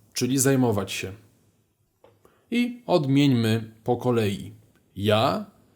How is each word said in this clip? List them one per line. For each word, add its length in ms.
czyli 260
zajmować 540
się. 200
I 360
odmieńmy 840
po 120
kolei. 560
Ja 480